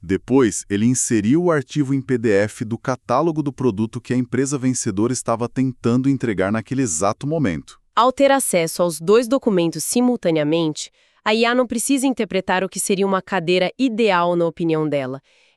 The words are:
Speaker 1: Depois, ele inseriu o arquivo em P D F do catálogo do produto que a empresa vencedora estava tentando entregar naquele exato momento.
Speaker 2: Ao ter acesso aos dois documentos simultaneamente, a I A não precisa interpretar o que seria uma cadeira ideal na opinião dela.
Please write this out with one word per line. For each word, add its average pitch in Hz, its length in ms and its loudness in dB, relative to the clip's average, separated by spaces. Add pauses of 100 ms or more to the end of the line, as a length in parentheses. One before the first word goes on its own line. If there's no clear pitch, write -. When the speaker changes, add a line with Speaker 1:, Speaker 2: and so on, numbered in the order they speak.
Speaker 1:
Depois, 101 680 0
ele 101 160 0
inseriu 123 600 2
o 175 60 2
arquivo 139 440 -2
em 135 60 -2
P 131 140 -2
D 117 140 0
F 104 340 0
do 110 140 -6
catálogo 147 640 -2
do 139 100 -4
produto 113 480 -2
que 127 140 -4
a 123 40 0
empresa 131 380 -2
vencedora 120 560 -2
estava 117 380 -4
tentando 127 580 0
entregar 104 440 0
naquele 120 320 -2
exato 107 420 -2
momento. 127 540 -4 (160)
Speaker 2:
Ao 240 160 4
ter 277 200 4
acesso 185 520 0
aos 165 160 -2
dois 214 280 4
documentos 180 560 0
simultaneamente, 165 1080 0 (340)
a 214 80 2
I 226 100 2
A 233 120 2
não 254 100 2
precisa 247 400 -2
interpretar 190 580 -2
o 190 60 -6
que - 100 -12
seria 196 260 0
uma 196 160 0
cadeira 180 580 0
ideal 202 560 2
na 170 100 2
opinião 160 420 0
dela. 135 320 -4 (380)